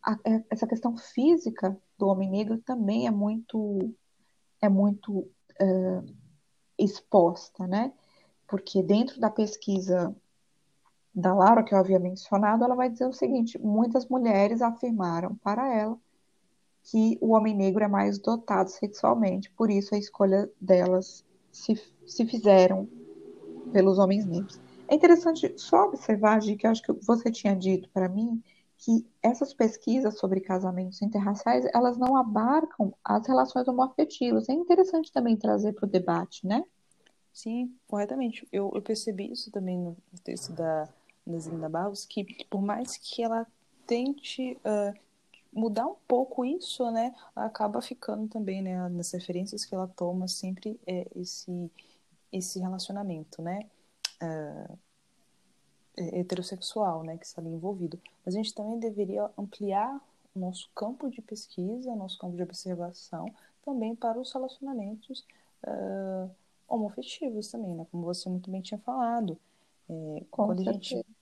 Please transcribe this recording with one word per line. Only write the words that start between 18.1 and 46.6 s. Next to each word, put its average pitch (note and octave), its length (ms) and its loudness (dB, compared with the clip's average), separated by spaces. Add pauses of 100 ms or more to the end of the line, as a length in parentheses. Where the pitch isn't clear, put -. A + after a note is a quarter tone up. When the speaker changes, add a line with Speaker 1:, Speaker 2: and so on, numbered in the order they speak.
Speaker 1:
dotado G3+ 500 0
sexualmente, G3+ 840 0
por A3+ 200 0
isso G3+ 240 0
a G#3 40 2
escolha G3+ 500 2 (120)
delas F#3 640 4 (260)
se, - 240 -2 (320)
se - 200 -2
fizeram G3 600 8 (840)
pelos F#3+ 260 6
homens G3+ 260 4
negros. F#3 360 -4 (260)
É - 80 4
interessante E4 600 6
só F#4 300 4
observar, G#3+ 540 4
Gi, G#3 160 -2
que - 80 -2
eu A3 60 6
acho A3+ 120 0
que - 100 -2
você A#3 380 2
tinha G3+ 260 0
dito F#3 320 0
pra F#3 200 0
mim, A3+ 320 -2 (380)
que A3+ 260 2 (160)
essas B3 320 2
pesquisas A3 680 0
sobre F#3+ 220 0
casamentos F#3 640 -4
interraciais, A3 640 0 (100)
elas B3 220 4
não B3+ 200 4
abarcam A#3+ 880 2
as G#3+ 240 0
relações C4 400 2
homoafetivas. B3 840 0
É B3+ 40 0
interessante F4 580 4
também A#3 260 2
trazer G#3+ 360 2
pro G#3+ 160 -4
debate, F3+ 580 0
né? A3 160 0 (720)
Speaker 2:
Sim, B3 420 -6 (140)
corretamente. A3 640 -4
Eu, G3 220 -2
eu G3+ 80 -4
percebi G#3+ 500 -6
isso - 180 -12
também F#3 260 -4
no F3 200 -6 (260)
texto - 300 -10
da, D#3+ 360 -4 (380)
da E3+ 120 -6
Zinda D#3+ 300 -8
Barros, F#3 360 -6
que - 440 -10
por G3 140 -4
mais G#3+ 340 -6
que - 280 -8
ela A3+ 200 -2 (420)
tente, B3+ 800 -4
ah, G#3 300 0 (640)
mudar A3 300 -2
um - 100 -6 (100)
pouco B3+ 380 0
isso, C4 460 -4